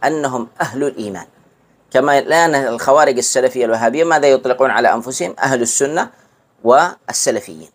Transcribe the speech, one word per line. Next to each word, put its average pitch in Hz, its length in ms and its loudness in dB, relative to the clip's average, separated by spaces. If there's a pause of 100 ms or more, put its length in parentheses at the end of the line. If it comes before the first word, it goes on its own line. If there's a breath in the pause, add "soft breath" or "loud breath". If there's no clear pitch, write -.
أنهم 139 440 -4 (140)
أهل 143 220 -6
الإيمان، 104 420 -8 (680)
كما 139 260 4
الآن 160 360 2
الخوارج 135 640 2
السلفية 127 480 0
الوهابية 117 380 0
ماذا 160 240 2
يطلقون 131 420 2
على 113 240 2
أنفسهم؟ 127 460 -6
أهل 135 220 0
السنة 147 480 -2 (540 soft breath)
والسلفيين. 113 1120 -2